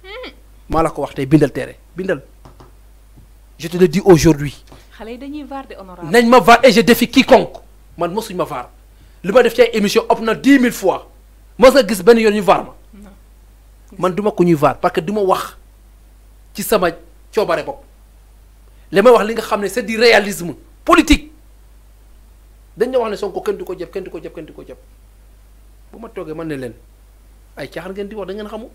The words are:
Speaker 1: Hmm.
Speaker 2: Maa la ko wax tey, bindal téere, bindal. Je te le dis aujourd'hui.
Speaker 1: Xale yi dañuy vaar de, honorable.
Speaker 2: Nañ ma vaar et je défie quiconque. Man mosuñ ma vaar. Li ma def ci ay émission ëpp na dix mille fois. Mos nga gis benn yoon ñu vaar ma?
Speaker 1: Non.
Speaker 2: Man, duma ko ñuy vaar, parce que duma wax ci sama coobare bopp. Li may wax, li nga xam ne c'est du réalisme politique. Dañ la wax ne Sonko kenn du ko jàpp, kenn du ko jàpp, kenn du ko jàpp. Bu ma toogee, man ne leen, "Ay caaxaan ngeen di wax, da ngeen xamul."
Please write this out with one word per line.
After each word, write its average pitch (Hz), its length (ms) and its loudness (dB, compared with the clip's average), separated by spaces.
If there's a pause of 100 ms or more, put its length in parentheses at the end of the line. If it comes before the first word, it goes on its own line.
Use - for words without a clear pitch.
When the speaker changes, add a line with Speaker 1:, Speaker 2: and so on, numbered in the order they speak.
Speaker 1:
Hmm. 403 280 -16 (360)
Speaker 2:
Maa 160 140 -2
la 156 80 0
ko 151 140 -4
wax - 100 -4
tey, 139 140 -8
bindal 143 240 4
téere, 123 240 -10 (200)
bindal. 180 280 -6 (1400)
Je 156 80 -12
te 175 100 -8
le 180 100 4
dis 170 160 -2
aujourd'hui. 151 520 4 (420)
Speaker 1:
Xale 220 140 -16
yi 247 80 -14
dañuy 285 240 -14
vaar 269 240 -14
de, - 80 -18
honorable. 180 340 -16
Speaker 2:
Nañ 233 180 4
ma 247 120 6
vaar 220 260 6
et 247 60 8
je 208 100 4
défie 226 260 2
quiconque. - 500 4 (420)
Man 170 120 -4
mosuñ 208 240 -10
ma 165 100 -4
vaar. 131 240 -12 (540)
Li 180 80 -6
ma 247 120 6
def 233 120 2
ci 254 60 2
ay 226 120 6
émission 208 360 0
ëpp 226 120 0
na 220 140 -2
dix 277 240 4
mille 240 140 2
fois. 165 360 -4 (480)
Mos 247 140 8
nga 277 160 4
gis 196 160 -6
benn 233 160 6
yoon 220 140 2
ñu 214 80 -2
vaar 185 240 2
ma? - 100 -20 (180)
Speaker 1:
Non. 202 160 -20 (880)
Speaker 2:
Man, 175 180 -2
duma 202 160 -2
ko 180 120 0
ñuy 170 120 4
vaar, 139 240 0
parce 175 160 0
que - 60 0
duma 202 200 -4
wax 185 340 -2 (960)
ci 208 100 -12
sama 185 260 0 (440)
coobare 165 300 -2
bopp. - 200 -14 (1080)
Li 190 100 2
may 247 100 8
wax, 208 140 4
li 226 80 -6
nga 214 80 -6
xam 208 200 -6
ne 196 60 -4
c'est 214 160 -6
du 220 140 -6
réalisme 208 580 -2 (280)
politique. 320 480 0 (1400)
Dañ 240 160 -4
la 262 80 0
wax 220 120 -4
ne 196 40 -8
Sonko 190 260 -8
kenn 202 160 -4
du 185 60 -14
ko 180 140 -12
jàpp, 165 140 -14
kenn 190 120 -12
du 180 60 -16
ko 170 120 -14
jàpp, 160 140 -16
kenn 160 100 -16
du 147 80 -20
ko 147 140 -20
jàpp. - 100 -20 (1160)
Bu - 60 -20
ma 226 100 -18
toogee, 160 240 -14
man 160 140 -10
ne 151 80 -6
leen, 123 180 -12 (800)
"Ay 139 140 -14
caaxaan 180 240 -14
ngeen 202 160 -12
di 220 60 -16
wax, 190 120 -12
da 190 60 -12
ngeen 208 140 -12
xamul." 220 260 -16